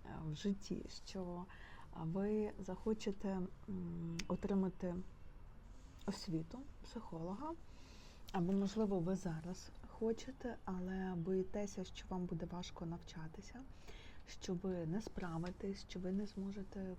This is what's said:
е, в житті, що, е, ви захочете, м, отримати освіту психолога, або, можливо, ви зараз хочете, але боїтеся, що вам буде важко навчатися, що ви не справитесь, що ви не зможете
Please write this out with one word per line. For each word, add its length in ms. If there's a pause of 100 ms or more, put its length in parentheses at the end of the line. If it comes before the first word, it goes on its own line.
е, 40 (220)
в 40
житті, 500 (200)
що, 400 (500)
е, 80
ви 560
захочете, 800 (300)
м, 480 (100)
отримати 680 (1080)
освіту 540 (240)
психолога, 680 (800)
або, 220
можливо, 460
ви 160
зараз 540 (180)
хочете, 800
але 500
боїтеся, 680
що 260
вам 160
буде 200
важко 400
навчатися, 760 (640)
що 260
ви 320
не 160
справитесь, 880
що 100
ви 120
не 140
зможете 720